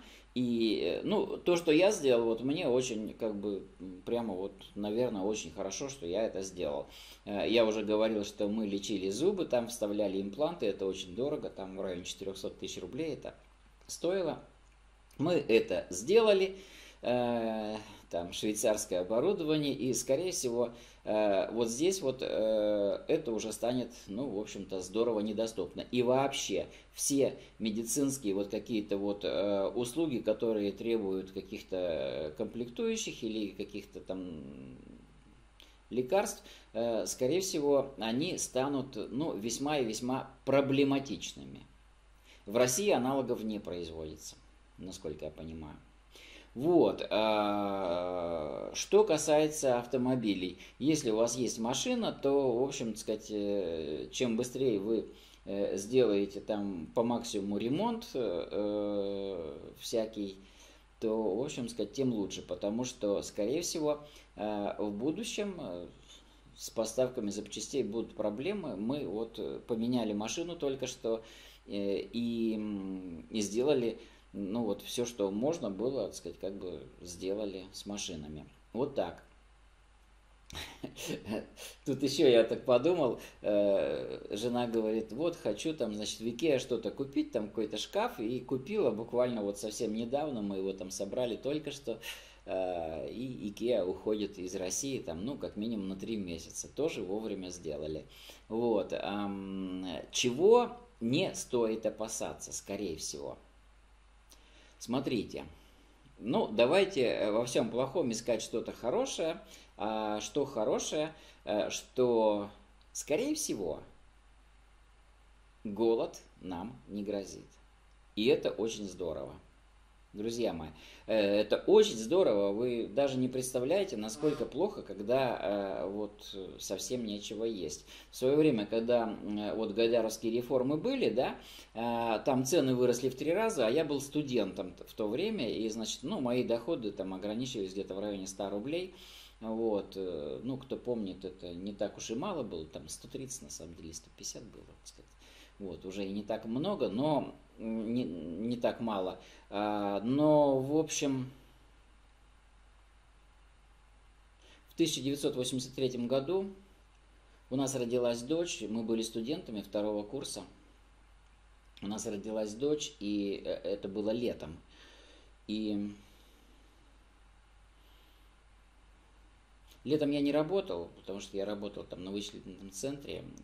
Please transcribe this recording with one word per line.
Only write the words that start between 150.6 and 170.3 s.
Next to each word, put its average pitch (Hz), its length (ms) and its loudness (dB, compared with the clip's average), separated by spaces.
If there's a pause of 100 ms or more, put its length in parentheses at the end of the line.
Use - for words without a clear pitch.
общем, 139 520 0 (3500)
в - 60 -20
тысяча 156 260 2
девятьсот 139 340 0
восемьдесят 127 400 -2
третьем 127 320 0
году 165 440 0 (960)
у 131 60 -2
нас 135 200 0
родилась 120 460 2
дочь, 160 480 -2
мы 113 140 -2
были 113 180 2
студентами 117 600 -4
второго 104 420 -2
курса. 107 400 -8 (1400)
У 95 60 -6
нас 110 180 -6
родилась 107 480 -4
дочь, 147 460 -2
и, 101 460 -2
э, - 40 -2
это 95 400 -4
было 104 220 0
летом. 95 460 -4 (920)
И 104 460 -2 (4000)
летом 143 280 2
я 147 100 2
не 143 100 4